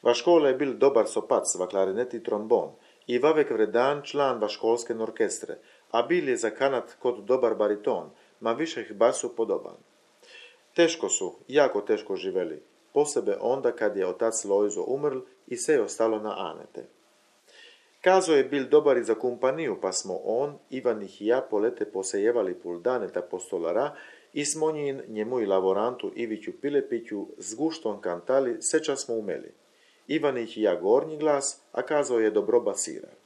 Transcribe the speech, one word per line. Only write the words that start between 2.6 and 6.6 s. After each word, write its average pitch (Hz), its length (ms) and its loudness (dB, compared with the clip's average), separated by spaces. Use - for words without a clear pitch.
i 120 120 0
vavek 151 320 4
vredan 120 520 2
član 135 380 0
va 107 80 -2
školske 117 460 -2
orkestre, 110 640 -4
a 117 120 0
bil 160 260 0
je 120 80 0
za 113 140 -2
kanat 135 480 -2